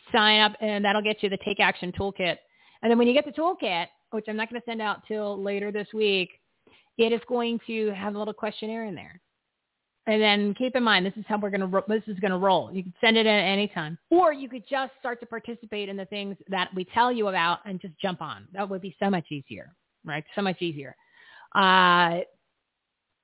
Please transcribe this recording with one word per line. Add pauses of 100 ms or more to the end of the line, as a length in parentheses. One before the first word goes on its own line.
(120)
sign
up,
and
that'll
get
you
the
Take
Action
Toolkit. (440)
And
then
when
you
get
the
toolkit, (220)
which
I'm
not
gonna
send
out
till
later
this
week, (640)
it
is
going
to
have
a
little
questionnaire
in
there. (840)
And
then
keep
in
mind,
this
is
how
we're
gonna
ro-,
this
is
gonna
roll.
You
can
send
it
at
any
time, (140)
or
you
could
just
start
to
participate
in
the
things (140)
that
we
tell
you
about
and
just
jump
on.
That
would
be
so
much
easier, (300)
right? (120)
So
much
easier. (600)
Uh, (1040)